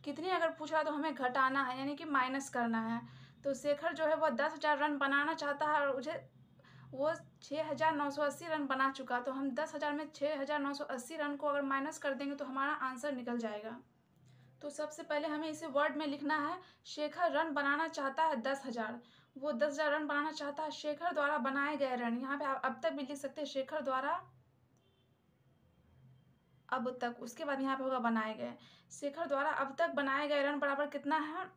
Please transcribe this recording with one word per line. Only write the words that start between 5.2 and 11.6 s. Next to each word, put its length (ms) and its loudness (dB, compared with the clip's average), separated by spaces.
चाहता 320 0
है 120 4
और 100 4
उसे, 360 -2
वो 220 2
छः 220 -4
हज़ार 320 2
नौ 140 2
सौ 120 -2
अस्सी 260 0
रन 200 0
बना 240 4
चुका, 280 -4
तो 120 -2
हम 200 -2
दस 240 -2
हज़ार 180 0
में 160 -2
छः 300 -2
हज़ार 200 0
नौ 140 0
सौ 120 -6
अस्सी 320 -6
रन 180 -2
को 120 -2
अगर 160 2